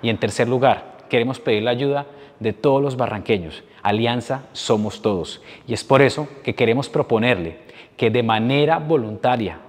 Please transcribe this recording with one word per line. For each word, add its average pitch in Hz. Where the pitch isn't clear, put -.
Y 117
en 107
tercer -
lugar, 123
queremos 123
pedir 107
la 120
ayuda 143
de 110
todos 135
los 139
barranqueños. 104
Alianza 117
somos 107
todos. 95
Y 117
es -
por 135
eso 143
que 117
queremos 123
proponerle 113
que 117
de 120
manera 131
voluntaria 123